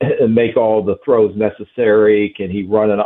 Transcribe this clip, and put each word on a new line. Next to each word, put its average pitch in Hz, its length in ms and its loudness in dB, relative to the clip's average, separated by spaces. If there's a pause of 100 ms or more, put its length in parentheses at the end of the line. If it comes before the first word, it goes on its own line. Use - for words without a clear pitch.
<clears throat> 123 260 0
make 113 300 0
all 110 260 0
the 95 220 -4
throws 110 320 2
necessary? 107 1000 0
Can 95 160 -8
he 101 120 -6
run 107 280 0
an 101 140 0